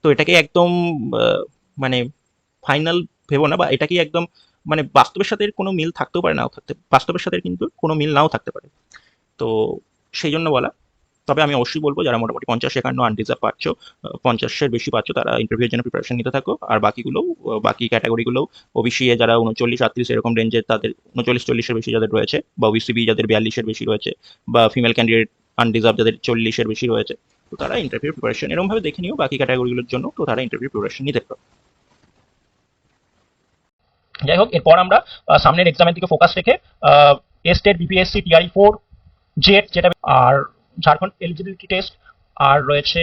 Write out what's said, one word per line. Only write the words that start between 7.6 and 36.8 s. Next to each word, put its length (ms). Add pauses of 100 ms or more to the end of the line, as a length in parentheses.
কোনো 180
মিল 180
নাও 180
থাকতে 200
পারে। 120 (720)
তো 80 (720)
সেই 160
জন্য 220
বলা। 140 (560)
তবে 200
আমি 120
অবশ্যই 280
বলবো 200
যারা 140
মোটামুটি 300
পঞ্চাশ 260
একান্ন 220 (100)
আনরিজার্ভ 360
পাচ্ছ, 220
আহ, 580
পঞ্চাশের 500
বেশি 200
পাচ্ছ, 120 (100)
তারা 140 (120)
ইন্টারভিউর 280
জন্য 140
প্রিপারেশন 340
নিতে 160
থাকো। 180 (180)
আর 140
বাকিগুলো, 360
আহ, 460
বাকি 240
ক্যাটাগরিগুলো 500 (380)
ওবিসি 320
এ 100
যারা 120 (100)
ঊনচল্লিশ 380
আটত্রিশ 320
এরকম 260
রেঞ্জে 220 (100)
তাদের 180 (260)
ঊনচল্লিশ 340
চল্লিশের 300
বেশি 160
যাদের 200
রয়েছে, 220 (220)
বা 120
ওবিসি 240
বি 140
যাদের 200
বিয়াল্লিশের 420
বেশি 180
রয়েছে, 220 (420)
বা 80 (120)
ফিমেল 240
ক্যান্ডিডেট 320 (280)
আনরিজার্ভ 400
যাদের 180 (120)
চল্লিশের 440
বেশি 160
রয়েছে, 260 (360)
তো 120
তারা 240
ইন্টারভিউ 300
প্রিপারেশন 360
এরকমভাবে 360
দেখে 160
নিও। 180
বাকি 180
ক্যাটাগরিগুলোর 540
জন্য 120 (120)
তো 120
তারা 120
ইন্টারভিউ 320
প্রিপারেশন 340
নিতে 180
পারো। 140 (3000)
যাই 100
হোক, 200
এরপর 260
আমরা, 140 (300)
আহ, 160
সামনের 240
এক্সামের 300
দিকে 160
ফোকাস 260
রেখে, 140 (360)